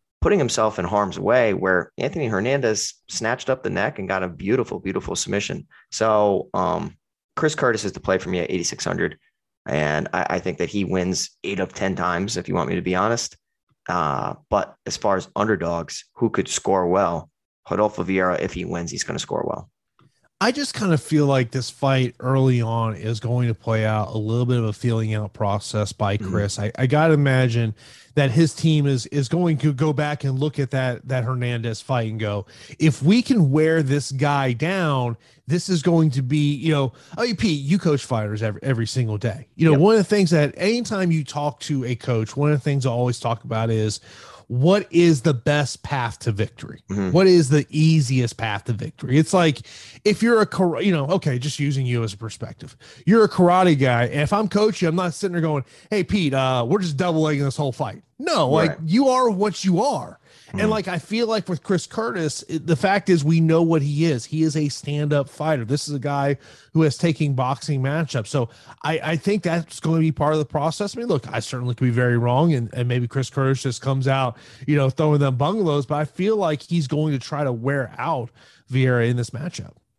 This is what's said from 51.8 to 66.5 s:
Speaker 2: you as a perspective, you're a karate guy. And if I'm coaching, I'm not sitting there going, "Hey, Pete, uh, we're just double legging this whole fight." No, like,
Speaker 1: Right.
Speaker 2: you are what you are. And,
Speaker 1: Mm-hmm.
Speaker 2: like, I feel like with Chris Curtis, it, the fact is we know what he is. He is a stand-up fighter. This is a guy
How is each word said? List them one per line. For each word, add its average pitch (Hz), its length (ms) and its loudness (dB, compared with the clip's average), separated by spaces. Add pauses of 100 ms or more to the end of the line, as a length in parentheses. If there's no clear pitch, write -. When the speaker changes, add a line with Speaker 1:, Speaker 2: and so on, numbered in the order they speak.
Speaker 2:
you 120 180 0
as 104 80 -6
a 101 60 -16
perspective, - 580 -12 (300)
you're 220 180 8
a 196 40 4
karate 180 480 6
guy. 123 280 4
And 143 160 -2
if 147 140 0
I'm 208 140 0
coaching, 208 380 0
I'm 160 80 0
not 180 200 -2
sitting 190 180 -4
there 175 80 -2
going, 151 240 0 (260)
"Hey, 202 140 0
Pete, 170 300 0
uh, 131 340 2
we're 180 100 2
just 170 180 -2
double 160 260 2
legging 151 200 2
this 139 140 -2
whole 139 160 -2
fight." 104 300 -8 (140)
No, 262 320 0
like, 160 220 4
Speaker 1:
Right. - 140 -10
Speaker 2:
you 226 240 4
are 254 200 4
what 202 360 -2
you 190 180 2
are. 151 380 -4 (300)
And, 190 100 -6
Speaker 1:
Mm-hmm. 214 100 2
Speaker 2:
like, 220 160 -2
I 180 140 -4
feel 226 260 -2
like 214 220 -2
with 175 160 -6
Chris 185 200 0
Curtis, 220 640 -4
it, 160 160 -6
the 165 120 2
fact 196 340 0
is 165 140 4
we 165 160 4
know 160 200 4
what 165 220 4
he 143 220 0
is. 143 200 0
He 156 200 -2
is 151 120 0
a 151 120 0
stand-up 147 600 -2
fighter. 147 360 -2
This 127 240 -4
is 147 80 -6
a - 20 -6
guy 139 380 -2 (380)